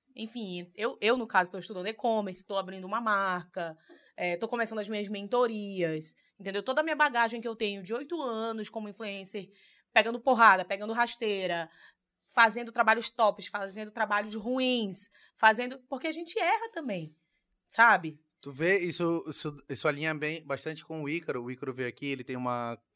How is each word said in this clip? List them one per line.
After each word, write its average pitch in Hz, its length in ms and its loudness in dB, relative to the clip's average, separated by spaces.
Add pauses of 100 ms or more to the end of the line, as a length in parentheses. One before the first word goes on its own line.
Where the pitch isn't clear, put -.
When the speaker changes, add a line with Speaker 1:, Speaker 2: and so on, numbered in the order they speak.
(140)
Speaker 1:
enfim, 202 600 -8
eu, 226 260 -4
eu, 226 160 4
no 233 100 -4
caso, 180 240 2
tô - 80 -8
estudando 185 280 -8
e-commerce, 220 580 -2
tô 196 140 -4
abrindo 185 260 -6
uma 208 160 -4
marca, 185 760 -2 (400)
é, 175 200 -2
tô 175 100 -4
começando 220 340 -2
as 202 80 -8
minhas 208 200 -4
mentorias, 202 1080 -2 (240)
entendeu? 196 240 -4
Toda 254 200 0
a - 20 -6
minha 320 120 -2
bagagem 240 440 2
que 233 80 -8
eu 226 80 -6
tenho 202 260 -4
de 190 120 -6
oito 302 260 -6
anos 226 480 -4
como 214 200 -8
influencer, 196 600 -8 (460)
pegando 226 260 4
porrada, 220 440 8
pegando 202 280 -4
rasteira, 196 800 -2 (640)
fazendo 226 360 4
trabalhos 220 380 4
tops, 202 380 2
fazendo 208 440 -8
trabalhos 208 440 -2
ruins, 240 720 0 (280)
fazendo, 247 420 4 (100)
porque 262 200 -6
a 311 40 -2
gente 330 260 -6
erra 440 340 0
também, 196 420 -6 (520)
sabe? 180 540 6 (220)
Speaker 2:
Tu 143 100 -12
vê, 170 260 4
isso, 170 500 0
isso, 147 400 -6
isso 143 200 -2
alinha 151 260 0
bem, 156 300 -4
bastante 151 400 -6
com 160 180 -8
o 143 60 -4
Ícaro. 147 360 -4
O 123 60 -6
Ícaro 131 220 -6
veio 123 160 -4
aqui, 120 180 -10
ele 135 180 -6
tem 127 120 -6
uma 120 420 -4 (180)